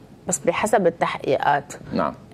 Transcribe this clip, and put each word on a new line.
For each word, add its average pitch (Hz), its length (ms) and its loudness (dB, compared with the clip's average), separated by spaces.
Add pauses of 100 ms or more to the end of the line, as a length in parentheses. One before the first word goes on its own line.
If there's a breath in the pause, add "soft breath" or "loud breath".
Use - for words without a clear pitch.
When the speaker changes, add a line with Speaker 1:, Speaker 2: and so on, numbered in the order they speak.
(280)
Speaker 1:
بس 190 120 -2
بحسب 208 480 2
التحقيقات - 880 0 (200)
Speaker 2:
نعم. 78 200 0 (200)